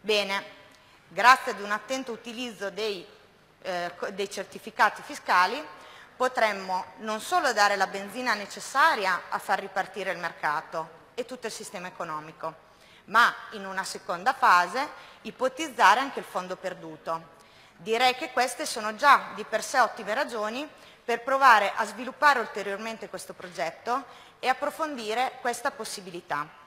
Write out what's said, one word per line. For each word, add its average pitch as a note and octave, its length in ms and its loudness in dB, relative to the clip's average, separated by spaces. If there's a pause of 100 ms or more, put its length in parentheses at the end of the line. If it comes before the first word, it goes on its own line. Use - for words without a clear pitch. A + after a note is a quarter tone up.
Bene, G3 440 0 (640)
grazie A#3+ 460 6
ad G3 80 -8
un G3+ 100 -6
attento B3+ 400 -4
utilizzo A3 600 -8
dei, F#3+ 360 -6 (560)
eh, F3 340 -4
co-, - 140 -6
dei G3 180 -6
certificati G3+ 720 -2
fiscali A3+ 640 2 (520)
potremmo G3+ 680 0 (140)
non G#3+ 220 -6
solo D#4+ 320 2
dare G3+ 240 4
la F#3+ 100 2
benzina G3+ 480 -4
necessaria G#3 960 0
a G3+ 100 -6
far G3 220 0
ripartire F#3+ 500 -6
il E3+ 80 -4
mercato E3 840 -6 (120)
e - 100 -6
tutto G#3 220 -12
il G#3+ 60 -6
sistema F3+ 360 -12
economico, D#3+ 760 -10 (440)
ma A3 280 6 (180)
in G3 140 -10
una F#3+ 180 -6
seconda F#3+ 480 -2
fase G#3 560 4 (340)
ipotizzare A#3+ 800 4
anche C4+ 200 -4
il F#3 40 -12
fondo F#3 320 -6
perduto. E3 760 -8 (440)
Direi A#3 380 2
che D#4 160 -8
queste C4+ 340 -2
sono A3 300 -6
già G#3+ 400 6
di G#3 100 -10
per G#3+ 180 -2
sé - 180 0
ottime A3 340 0
ragioni A#3+ 540 -4 (360)
per A#3 180 -2
provare B3 520 6
a A3+ 100 -2
sviluppare B3 540 2
ulteriormente G#3+ 680 -6
questo F3+ 260 -12
progetto F#3 680 -6 (340)
e A#3+ 100 -2
approfondire B3+ 920 -2
questa A#3+ 300 -2
possibilità. F3 800 -8 (180)